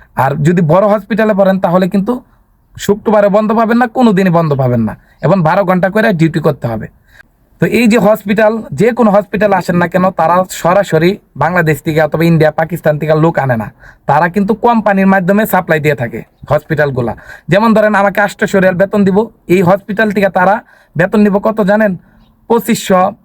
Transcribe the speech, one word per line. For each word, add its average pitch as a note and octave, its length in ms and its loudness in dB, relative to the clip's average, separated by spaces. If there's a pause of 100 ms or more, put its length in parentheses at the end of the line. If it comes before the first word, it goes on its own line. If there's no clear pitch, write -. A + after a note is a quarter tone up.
(140)
আর C3+ 280 -2
যদি F3 200 2
বড় F3 240 2
হসপিটালে G#3+ 480 0
পড়েন, F#3+ 260 2
তাহলে F#3 280 0
কিন্তু G#3 340 -4 (560)
শুক্রবারে G#3 500 0
বন্ধ G#3+ 240 0
পাবেন A3+ 260 0
না, B3 80 2
কোনো A#3 260 2
দিনই F#3 180 2
বন্ধ D#3+ 240 0
পাবেন B2 260 0
না, G#2 160 -4 (260)
এবং F3+ 200 2
বারো D#3 220 0
ঘন্টা F#3 260 0
করে A3 220 0
ডিউটি D#3+ 280 0
করতে D3 260 -2
হবে। A2+ 200 -8 (720)
তো E3+ 60 2
এই A3+ 200 0
যে A3+ 120 4
হসপিটাল, G#3+ 640 0 (100)
যে G3+ 200 2
কোনো A3+ 180 2
হসপিটাল G3+ 420 0
আসেন F3+ 240 -2
না F3 120 0
কেন, F3+ 220 -2
তারা F3 400 0
সরাসরি F3 680 0 (180)
বাংলাদেশ D#3 460 -2
থেকে D#3 200 -2
অথবা D#3 220 -2
ইন্ডিয়া, D#3 260 2
পাকিস্তান D#3 480 -2
থেকে D#3 160 0
লোক D#3 240 2
আনে C3+ 180 -2
না, G#2+ 160 -8 (340)
তারা D3+ 220 2
কিন্তু G3+ 260 -2
কোম্পানির G#3+ 520 0
মাধ্যমে G3 400 2
সাপ্লাই E3+ 340 -2
দিয়ে D3 140 0
থাকে A#2 280 -8 (280)
হসপিটালগুলা। C#3 640 -2 (320)
যেমন G#3+ 260 2
ধরেন, G#3+ 200 2
আমাকে G3 260 0
আটশোশো G3+ 400 -2
রিয়াল F#3 140 2
বেতন G3 300 0
দিব, G3 220 2 (200)
এই F#3 160 2
হসপিটাল G3+ 480 0
থেকে G3 180 0
তারা G#3+ 340 0 (340)
বেতন F#3+ 240 0
নিব G#3 180 2
কত G#3+ 220 -2
জানেন? G3+ 360 0 (520)
পঁচিশশো G3+ 640 0 (120)